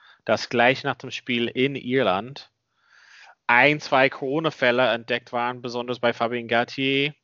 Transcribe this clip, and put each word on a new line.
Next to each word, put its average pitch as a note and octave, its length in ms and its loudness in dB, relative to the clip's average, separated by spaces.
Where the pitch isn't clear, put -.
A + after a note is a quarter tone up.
dass - 240 0
gleich B2 340 2
nach C3+ 140 -4
dem B2+ 140 -14
Spiel A#2+ 380 -4
in C3+ 260 0
Irland B2 760 -2
ein, C#3 340 4
zwei C3+ 300 2
Corona-Fälle C3 800 0
entdeckt A#2 420 -4
waren, B2 300 -4
besonders A#2+ 380 -6
bei A#2+ 120 2
Fabien A#2 360 -4
Galtier C3+ 760 0